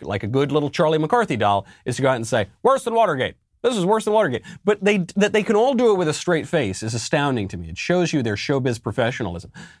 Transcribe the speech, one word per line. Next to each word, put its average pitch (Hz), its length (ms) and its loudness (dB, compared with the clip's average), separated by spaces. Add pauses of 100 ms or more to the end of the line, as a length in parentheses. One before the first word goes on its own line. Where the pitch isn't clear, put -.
like 95 220 -6
a 98 40 -4
good 135 240 0
little 147 180 0
Charlie 156 300 2
McCarthy 156 360 0
doll, 101 300 2 (180)
is 120 120 -4
to 131 80 -4
go 135 60 4
out 127 60 2
and 113 120 -6
say, 110 200 0 (160)
"Worse 262 220 2
than 226 80 -6
Watergate. 151 420 0 (260)
This 247 140 0
is 180 100 0
worse 214 200 2
than 214 80 0
Watergate." 160 300 2 (200)
But 208 180 2
they, 208 180 2 (180)
that 202 160 2
they 214 100 2
can 214 140 2
all 254 160 4
do 233 180 4
it 196 60 4
with 175 100 0
a 147 60 0
straight 160 340 -2
face 113 340 -2
is 110 120 -6
astounding 127 560 -2
to 87 80 -10
me. 85 100 -10
It 80 100 -12
shows 175 360 0
you 143 100 2
their 107 120 -2
showbiz 131 460 -2
professionalism. 110 680 -4 (280)